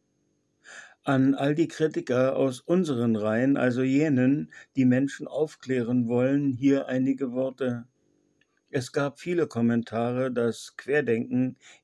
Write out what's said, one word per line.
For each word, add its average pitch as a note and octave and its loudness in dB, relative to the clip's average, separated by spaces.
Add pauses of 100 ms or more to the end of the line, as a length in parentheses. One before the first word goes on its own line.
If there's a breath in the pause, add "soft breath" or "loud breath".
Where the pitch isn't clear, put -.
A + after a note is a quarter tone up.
(1040 loud breath)
An C3+ 4
all C#3 0
die D#3+ 2
Kritiker C3+ 0
aus C3 0
unseren C3 0
Reihen, A2+ 2
also B2 0
jenen, C#3 2 (240 loud breath)
die C3+ 4
Menschen C3 2
aufklären B2 -2
wollen, C3 2
hier C3+ 2
einige C3 -2
Worte. B2+ -4 (840)
Es C3 -4
gab C#3+ -4
viele E3+ -2
Kommentare, A#2 -2
dass A#2 -4
Querdenken B2+ -2 (280 loud breath)